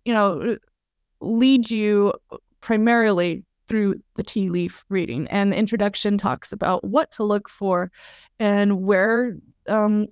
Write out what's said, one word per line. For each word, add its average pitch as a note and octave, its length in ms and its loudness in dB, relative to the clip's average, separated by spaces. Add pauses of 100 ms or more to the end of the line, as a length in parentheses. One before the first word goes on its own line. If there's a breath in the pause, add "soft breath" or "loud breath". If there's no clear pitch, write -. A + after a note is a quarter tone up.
you A#3 80 0
know, G3+ 440 0 (640)
lead A#3+ 500 2
you G#3 440 2 (480)
primarily G#3+ 840 2 (240)
through G#3 280 0 (200)
the - 80 -6
tea G3 260 -4
leaf F3 400 -4
reading. D#3+ 380 -4
And G3+ 240 0
the - 60 -2
introduction G#3 600 0
talks - 360 -4
about F#3 320 -2
what B3 260 -2
to - 120 -6
look G#3 260 0
for F#3 420 -4 (480 loud breath)
and G3+ 420 2
where, G#3 540 2 (320)
um, G#3+ 440 2